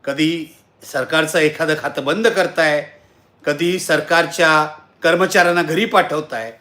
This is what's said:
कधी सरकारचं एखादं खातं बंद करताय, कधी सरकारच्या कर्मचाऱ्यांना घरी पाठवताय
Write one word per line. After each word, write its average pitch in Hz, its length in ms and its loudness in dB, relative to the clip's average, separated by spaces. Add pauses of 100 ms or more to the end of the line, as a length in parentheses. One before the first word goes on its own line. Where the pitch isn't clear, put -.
कधी 156 520 -4 (360)
सरकारचं 156 480 -2
एखादं 156 400 0
खातं 147 260 -6
बंद 196 220 0
करताय, 160 600 0 (580)
कधी 170 340 -2
सरकारच्या 156 920 2 (340)
कर्मचाऱ्यांना 175 600 2
घरी 165 220 -2
पाठवताय 151 760 -2